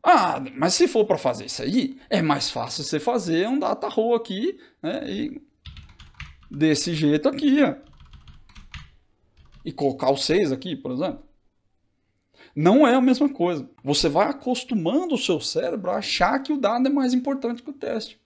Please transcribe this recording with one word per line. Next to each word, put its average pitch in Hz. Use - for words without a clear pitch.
Ah, 190
mas 165
se 349
for 214
pra 185
fazer 110
isso -
aí, 226
é 180
mais 147
fácil 120
você 151
fazer 185
um 269
data -
row 226
aqui, 226
né, -
e -
desse 156
jeito 151
aqui, 285
ó. -
E 160
colocar 135
o 139
seis 160
aqui, 135
por 131
exemplo. 160
Não 208
é 240
a 262
mesma 254
coisa. 175
Você 143
vai 151
acostumando 254
o -
seu 160
cérebro 180
a 196
achar 202
que 285
o 285
dado 240
é 269
mais 262
importante 254
que -
o -
teste. -